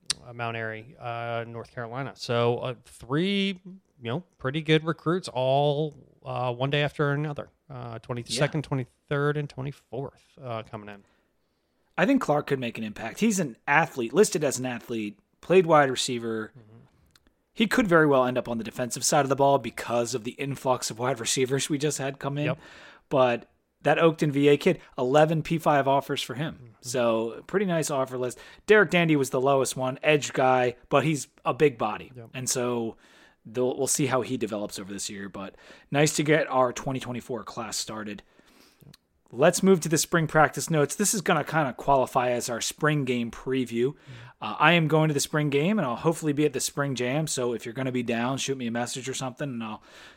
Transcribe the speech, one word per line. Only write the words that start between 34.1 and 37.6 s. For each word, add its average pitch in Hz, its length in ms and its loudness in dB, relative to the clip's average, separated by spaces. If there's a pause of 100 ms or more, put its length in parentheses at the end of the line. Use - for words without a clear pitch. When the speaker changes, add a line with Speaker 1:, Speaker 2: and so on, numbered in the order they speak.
Speaker 2:
he 123 160 -6
develops 104 400 -6
over 98 120 -12
this 101 200 -10
year. 101 180 -12
But 95 260 -14 (360)
nice 147 260 2
to 170 60 0
get 151 280 2
our 131 220 2
twenty 131 280 -6
twenty-four 120 440 -10
class 107 320 -10